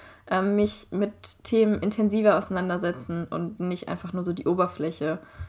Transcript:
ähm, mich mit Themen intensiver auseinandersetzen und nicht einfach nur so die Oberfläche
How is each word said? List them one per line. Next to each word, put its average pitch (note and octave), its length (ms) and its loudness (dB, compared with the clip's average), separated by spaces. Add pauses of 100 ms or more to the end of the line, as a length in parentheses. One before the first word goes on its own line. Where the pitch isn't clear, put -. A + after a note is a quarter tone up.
(320)
ähm, G3 240 2
mich G#3 360 0
mit - 520 -4
Themen A3 380 4
intensiver G#3 560 4
auseinandersetzen F3 920 -2
und E3+ 280 -4
nicht F3+ 300 -4
einfach F3 240 -8
nur F3+ 100 -4
so F3 80 -2
die F3 140 -6
Oberfläche E3 720 0 (320)